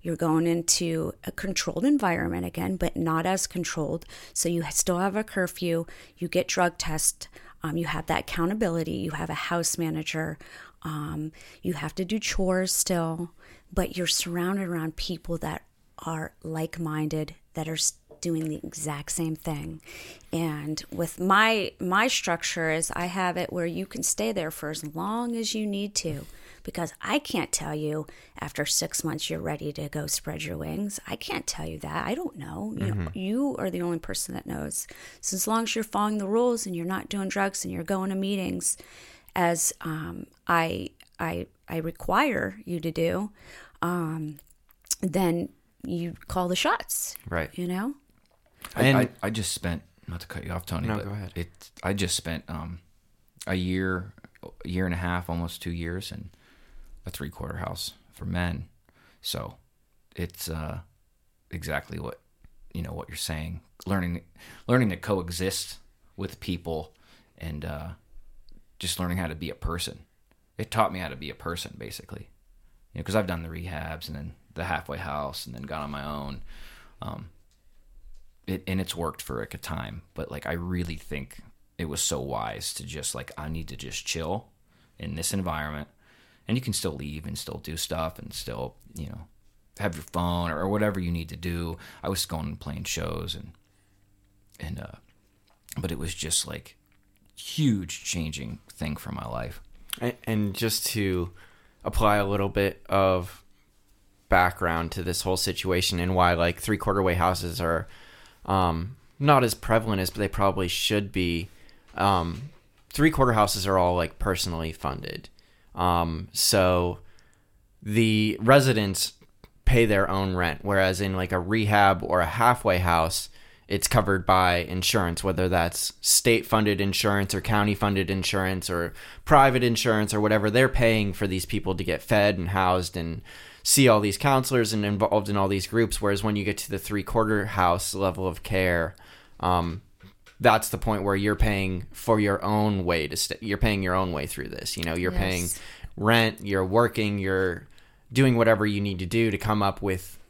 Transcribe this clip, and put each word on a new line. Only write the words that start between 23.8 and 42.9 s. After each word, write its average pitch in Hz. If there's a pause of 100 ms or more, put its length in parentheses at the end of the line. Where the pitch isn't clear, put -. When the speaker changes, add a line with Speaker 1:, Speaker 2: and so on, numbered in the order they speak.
Speaker 1:
can -
stay 220
there 165
for 151
as 156
long 233
as 226
you 214
need 202
to, - (360)
because -
I -
can't 226
tell -
you 151 (340)
after 147
six -
months 156
you're 160
ready 151
to 151
go 143
spread 156
your 156
wings. 160
I -
can't -
tell -
you 156
that. 151
I 202
don't 339
know. 196
You, 104
Speaker 2:
Mm-hmm. 85
Speaker 1:
you 233
are 190
the 180
only 175
person -
that -
knows. - (340)
So -
as 185
long 226
as 220
you're 220
following 208
the 196
rules 233
and 185
you're 170
not 185
doing 196
drugs 196
and 185
you're 175
going 190
to 190
meetings 190 (580)
as, 170 (100)
um, 160 (220)
I, 165 (320)
I, 170 (220)
I -
require 190
you 175
to 165